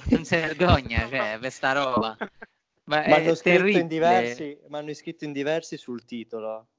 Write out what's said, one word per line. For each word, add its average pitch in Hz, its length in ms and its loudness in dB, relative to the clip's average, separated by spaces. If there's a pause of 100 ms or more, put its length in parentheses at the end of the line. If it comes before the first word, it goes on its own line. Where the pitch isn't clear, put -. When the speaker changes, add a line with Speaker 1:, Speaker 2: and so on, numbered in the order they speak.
Speaker 1:
<laughs> - 40 -4
Non 170 160 2
si 175 100 0
vergogna, 151 720 2
Speaker 2:
<laughs> - 20 -12
Speaker 1:
cioè, 117 300 -4
questa 131 340 -4
roba. 120 420 0 (720)
Ma 151 220 0
Speaker 3:
M'hanno 160 240 6
Speaker 1:
è 160 40 2
Speaker 3:
scritto - 140 0
in 175 140 6
Speaker 1:
terribile. 185 240 4
Speaker 3:
diversi, 160 720 0 (100)
m'hanno 147 260 -10
scritto 160 300 -12
in 151 80 -8
diversi 151 460 -4
sul 120 280 -12
titolo. 110 600 -12 (120)